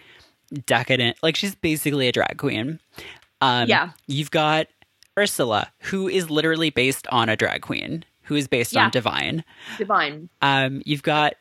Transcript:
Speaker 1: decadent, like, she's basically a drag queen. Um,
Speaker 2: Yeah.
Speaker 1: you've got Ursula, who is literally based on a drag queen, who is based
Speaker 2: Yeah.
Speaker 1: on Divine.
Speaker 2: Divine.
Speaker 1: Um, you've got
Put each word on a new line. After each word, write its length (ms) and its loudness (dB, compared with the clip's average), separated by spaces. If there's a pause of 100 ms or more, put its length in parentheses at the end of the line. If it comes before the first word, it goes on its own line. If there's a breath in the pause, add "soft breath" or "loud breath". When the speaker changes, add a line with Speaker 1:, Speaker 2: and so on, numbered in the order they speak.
(680 soft breath)
Speaker 1:
decadent, 560 2
like, 140 2
she's 180 -4
basically 540 0
a 40 0
drag 260 0
queen. 420 -4 (600 loud breath)
Um, 280 2
Speaker 2:
Yeah. 220 2 (180)
Speaker 1:
you've 240 -4
got 340 2 (500)
Ursula, 540 0 (120)
who 260 -4
is 200 -2
literally 420 0
based 420 0
on 160 4
a 80 2
drag 260 0
queen, 420 -6 (180)
who 120 -4
is 140 0
based 240 0
Speaker 2:
Yeah. 140 4
Speaker 1:
on 40 2
Divine. 540 -2 (340 loud breath)
Speaker 2:
Divine. 500 -2 (120)
Speaker 1:
Um, 440 2
you've 200 -4
got 360 2